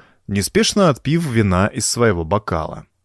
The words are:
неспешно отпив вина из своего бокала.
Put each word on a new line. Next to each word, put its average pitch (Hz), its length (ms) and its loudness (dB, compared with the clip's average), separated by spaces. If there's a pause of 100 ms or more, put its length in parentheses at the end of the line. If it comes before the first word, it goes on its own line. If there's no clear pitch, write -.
(260)
неспешно 185 640 0
отпив 160 380 -2
вина 104 400 2
из 113 200 -4
своего 107 380 0
бокала. 85 640 -4 (180)